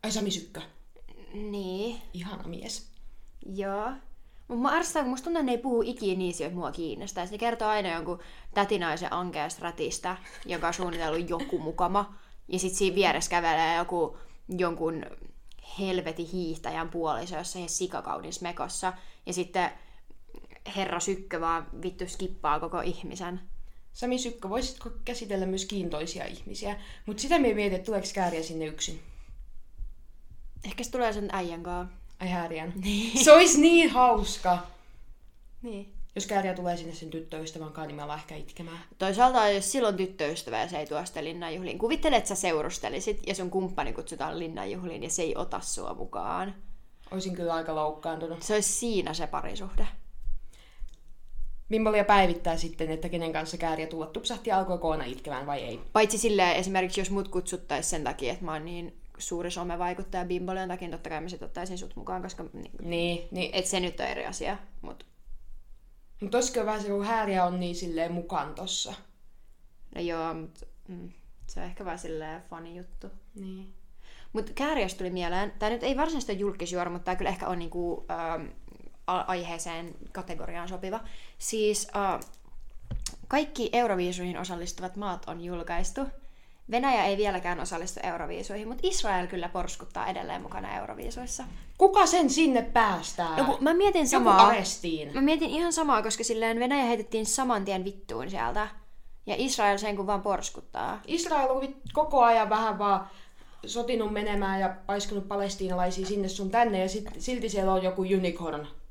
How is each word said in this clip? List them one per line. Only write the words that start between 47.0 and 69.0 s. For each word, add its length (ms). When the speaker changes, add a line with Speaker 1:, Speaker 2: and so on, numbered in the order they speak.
Speaker 1:
Oisin 240
kyllä 180
aika 220
loukkaantunut. 680
Speaker 2:
Se 100
olisi 200
siinä 400
se 140
parisuhde. 600
Speaker 1:
Bimbolia 360
päivittää 520
sitten, 340
että 180
kenen 240
kanssa 240
Kääriä 300
tulla 180
tupsahti 440
ja 80
alkoi 200
koona 280
itkemään 400
vai 180
ei. 160
Speaker 2:
Paitsi 240
silleen, 380
esimerkiksi 460
jos 100
mut 160
kutsuttais 600
sen 140
takia, 300
että 120
mä 80
oon 120
niin 320
suuri 340
somevaikuttaja 760
Bimbolian 440
takia, 180
niin 100
totta 120
kai 120
mä 80
sit 140
ottaisin 340
sut 180
mukaan, 260
koska 320
niin 180
Speaker 1:
Niin, 500
niin. 220
Speaker 2:
et 120
se 140
nyt 200
on 60
eri 200
asia, 320
mut 240
Speaker 1:
Mut 140
olisiko 300
vähän 160
se, 80
kun 160
Häriä 400
on 140
niin 160
silleen 360
mukaan 440
tossa? 380